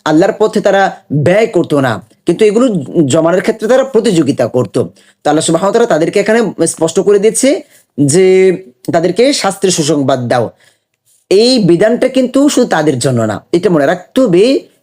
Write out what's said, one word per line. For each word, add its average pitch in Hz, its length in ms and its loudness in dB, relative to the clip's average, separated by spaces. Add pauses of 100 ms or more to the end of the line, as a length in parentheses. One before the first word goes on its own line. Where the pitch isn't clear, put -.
আল্লাহর 170 340 2
পথে 214 220 0
তারা 196 360 0 (160)
ব্যয় 180 340 0
করতো 156 340 -2
না, 113 220 -4 (240)
কিন্তু 175 180 0
এগুলো 220 240 2 (380)
জমানোর 165 340 0
ক্ষেত্রে 220 280 -4
তারা 254 160 2
প্রতিযোগিতা 170 640 0
করত। 120 380 -4 (380)
তো 147 80 -2
আল্লাহ 151 100 0
সুবহানাহু 170 260 -2
ওয়া 202 60 0
তাআলা 233 140 2
তাদেরকে 175 340 0
এখানে 214 460 -2
স্পষ্ট 160 340 -4
করে 202 180 2
দিচ্ছে 254 440 0 (360)
যে 185 580 2 (360)
তাদেরকে 180 400 0
শাস্তির 196 380 -4
সুসংবাদ 139 580 -2
দাও। 120 220 -2 (800)
এই 240 280 2
বিধানটা 214 500 2
কিন্তু 262 400 0
শুধু 247 200 0
তাদের 156 300 0
জন্য 120 240 -2
না, 107 300 -4
এটা 180 180 0
মনে 147 160 2
রাখতে 180 340 -2
হবে, 226 400 2 (220)